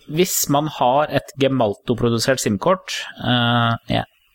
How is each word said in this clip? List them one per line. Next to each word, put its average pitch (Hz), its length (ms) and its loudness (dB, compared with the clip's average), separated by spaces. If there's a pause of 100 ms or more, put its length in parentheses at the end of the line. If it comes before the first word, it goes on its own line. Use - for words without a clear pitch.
hvis 165 420 -2
man 147 180 0
har 139 420 2
et - 200 -2 (100)
Gemalto-produsert 120 1000 0
sim-kort, 151 580 -2 (260)
eh, 120 520 2 (140)
jeg 113 140 0 (320)